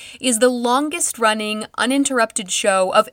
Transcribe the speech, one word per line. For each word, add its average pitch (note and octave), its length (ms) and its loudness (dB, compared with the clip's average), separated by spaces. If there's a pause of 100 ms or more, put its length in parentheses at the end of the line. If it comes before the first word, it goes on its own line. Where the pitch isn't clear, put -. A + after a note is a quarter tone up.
(200)
is A#3+ 200 0
the B3 100 6
longest-running, A#3+ 1160 -2 (100)
uninterrupted A#3+ 720 0
show F#3+ 420 0
of G#3+ 200 4